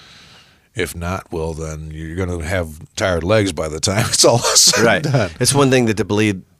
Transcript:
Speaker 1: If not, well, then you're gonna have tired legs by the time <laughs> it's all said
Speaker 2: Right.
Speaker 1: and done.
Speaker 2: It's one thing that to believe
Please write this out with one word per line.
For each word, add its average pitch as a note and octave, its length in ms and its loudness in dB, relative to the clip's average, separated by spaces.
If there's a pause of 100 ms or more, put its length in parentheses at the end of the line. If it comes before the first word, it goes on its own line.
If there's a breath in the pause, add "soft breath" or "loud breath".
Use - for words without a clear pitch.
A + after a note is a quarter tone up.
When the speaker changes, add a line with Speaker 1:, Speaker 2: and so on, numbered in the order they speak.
(760 loud breath)
Speaker 1:
If F2 200 -4
not, F2 360 -6
well, E2 220 -4
then D#2 380 -10
you're D#2+ 240 -10
gonna F2 300 -4
have F2+ 220 -2 (280)
tired F2+ 280 0
legs G2+ 300 4
by D#2+ 160 -4
the D#2 100 -8
time G2+ 260 0
<laughs> - 40 -4
it's - 160 -2
all A#2+ 140 6
said - 440 2
Speaker 2:
Right. A2+ 220 4
Speaker 1:
and D3+ 80 0
done. G#2+ 260 0
Speaker 2:
It's B2 140 0
one C#3 180 4
thing B2+ 140 4
that A2 120 0
to G#2+ 80 -2
believe G#2 360 0 (180)